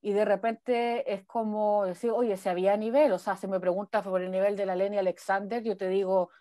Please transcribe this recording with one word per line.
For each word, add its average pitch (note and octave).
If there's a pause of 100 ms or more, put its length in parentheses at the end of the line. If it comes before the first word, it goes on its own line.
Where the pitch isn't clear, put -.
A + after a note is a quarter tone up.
Y G3+
de G#3
repente A3+
es G3
como G#3+
decir, F#3
"Oye, A3+
si F#3+
había F#3
nivel". A#3
O F3+
sea, F#3+
se G3
me F#3+
pregunta F#3+
por F#3
el F#3
nivel G3
de G3
la F#3
Leni G3+
Alexander, G3
yo G#3+
te F#3+
digo, F#3+ (100)